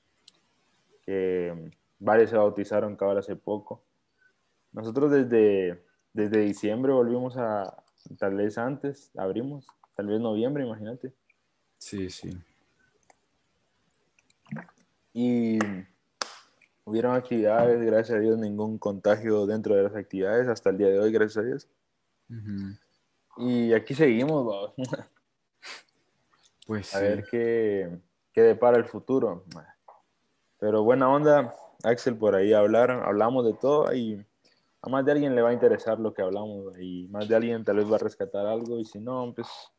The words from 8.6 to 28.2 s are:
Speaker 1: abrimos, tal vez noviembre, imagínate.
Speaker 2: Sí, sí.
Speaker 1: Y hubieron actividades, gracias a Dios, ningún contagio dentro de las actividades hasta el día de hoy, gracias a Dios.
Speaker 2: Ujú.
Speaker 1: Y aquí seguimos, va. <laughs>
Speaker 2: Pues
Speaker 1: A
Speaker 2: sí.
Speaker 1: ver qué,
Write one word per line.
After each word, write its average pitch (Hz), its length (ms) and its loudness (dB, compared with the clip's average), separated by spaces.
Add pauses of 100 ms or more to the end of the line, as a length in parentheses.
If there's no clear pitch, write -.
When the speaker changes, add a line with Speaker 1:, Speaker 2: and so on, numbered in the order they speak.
Speaker 1:
abrimos, 123 500 -6 (300)
tal 101 100 -8
vez 107 140 -2
noviembre, 120 440 -4
imagínate. 113 480 -12 (640)
Speaker 2:
Sí, 95 320 -8
sí. 90 280 -14 (2750)
Speaker 1:
Y 120 460 0 (1300)
hubieron 113 300 0
actividades, 117 720 2
gracias 113 340 2
a - 20 0
Dios, 110 180 2
ningún 107 400 -6
contagio 104 680 0
dentro 107 280 -2
de 98 100 4
las 101 120 -4
actividades 101 520 -2
hasta 104 220 -2
el 92 80 -4
día 101 100 4
de 98 120 4
hoy, 110 120 2
gracias 107 320 0
a - 20 -4
Dios. 135 220 -8 (600)
Speaker 2:
Ujú. 104 1200 -12
Speaker 1:
Y 120 240 0
aquí 110 220 0
seguimos, 135 520 2
va. 101 300 -6
<laughs> - 340 -10 (1600)
Speaker 2:
Pues 104 280 -6
Speaker 1:
A 98 60 -4
Speaker 2:
sí. 101 40 0
Speaker 1:
ver 104 240 0
qué, 107 680 -2 (340)